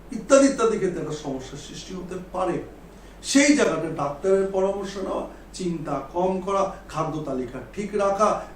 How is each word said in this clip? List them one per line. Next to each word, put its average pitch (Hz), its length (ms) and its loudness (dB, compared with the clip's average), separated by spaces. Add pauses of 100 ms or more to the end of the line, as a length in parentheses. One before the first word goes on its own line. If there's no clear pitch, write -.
(120)
ইত্যাদি 269 400 6
ইত্যাদি 226 260 2
ক্ষেত্রে 170 260 -2
একটা 147 220 -6
সমস্যার 131 400 -8
সৃষ্টি - 340 -14
হতে 175 160 -10 (200)
পারে। 180 220 0 (720)
সেই 285 260 8
জায়গাটা 165 320 2 (120)
ডাক্তারের 190 440 2 (100)
পরামর্শ 196 380 0 (140)
নেওয়া, 180 160 -4 (340)
চিন্তা 156 380 -4 (180)
কম 185 180 2 (140)
করা, 196 180 2 (280)
খাদ্য 151 240 -2 (120)
তালিকা 127 300 -4 (180)
ঠিক 202 140 -6 (140)
রাখা, 196 260 4 (260)